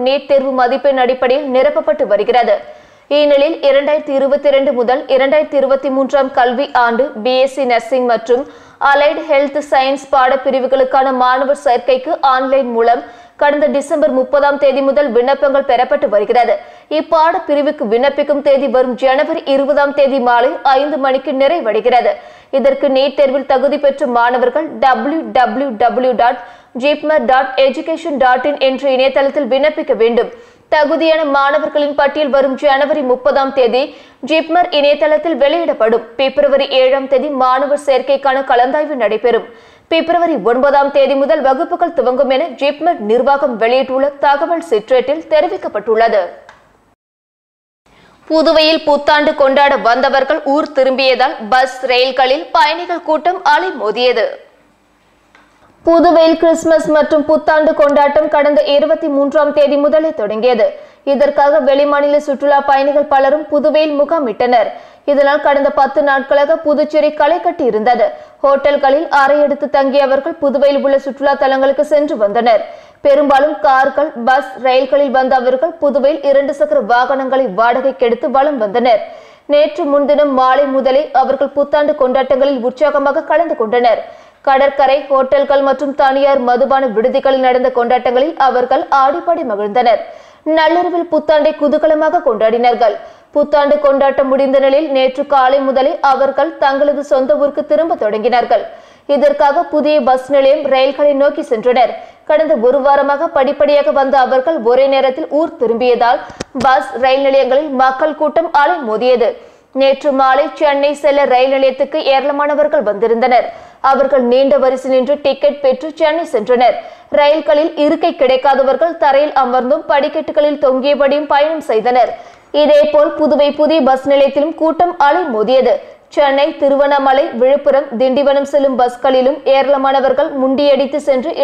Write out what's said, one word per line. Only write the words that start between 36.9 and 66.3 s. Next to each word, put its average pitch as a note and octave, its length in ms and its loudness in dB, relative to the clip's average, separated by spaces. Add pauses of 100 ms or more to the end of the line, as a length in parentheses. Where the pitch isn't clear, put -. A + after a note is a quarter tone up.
தேதி C4+ 160 0 (140)
மாணவர் C4+ 420 0
சேர்க்கைக்கான C4+ 540 0 (100)
கலந்தாய்வு C#4 540 0
நடைபெறும். A3 440 0 (440)
பிப்ரவரி E4 460 0 (140)
ஒன்பதாம் C#4 460 2
தேதி C#4 240 2
முதல் C#4+ 280 0
வகுப்புகள் E4+ 500 -2
துவங்கும் B3+ 380 0
என D#4+ 120 -2 (120)
ஜிப்மர் D4 380 -2 (120)
நிர்வாகம் C4 500 0
வெளியிட்டுள்ள C4 460 0 (180)
தகவல் D4+ 460 0
சிற்றேட்டில் B3+ 520 -2 (100)
தெரிவிக்கப்பட்டுள்ளது. A3+ 920 0 (2000)
புதுவையில் D#4 580 2
புத்தாண்டு D4 540 0
கொண்டாட C#4 340 2 (120)
வந்தவர்கள் C4+ 520 0 (140)
ஊர் D#4 240 -2
திரும்பியதால் C4 580 0 (160)
பஸ், C4 260 0 (140)
ரயில்களில் C4 520 0 (120)
பயணிகள் E4+ 540 -2
கூட்டம் F4 300 -2 (140)
அலைமோதியது. B3 720 -2 (1600)
புதுவையில் E4 540 4
கிறிஸ்துமஸ் E4 460 0 (100)
மற்றும் D4+ 300 0
புத்தாண்டு D#4 540 2
கொண்டாட்டம் D4 520 2
கடந்த D4 280 2 (140)
இருபத்தி D#4 420 0
மூன்றாம் C#4+ 420 0
தேதி C#4+ 240 2
முதலே D#4 280 0 (100)
தொடங்கியது. G#3+ 460 0 (460)
இதற்காக C#4+ 560 2
வெளிமாநில C#4+ 560 2
சுற்றுலா C#4 340 0 (120)
பயணிகள் C#4+ 420 0
பலரும் C4+ 380 2
புதுவையில் D4 500 0
முகாமிட்டனர். B3 720 0 (420)
இதனால் C#4+ 320 0
கடந்த C#4+ 340 2
பத்து C4+ 300 0
நாட்களாக C#4+ 560 0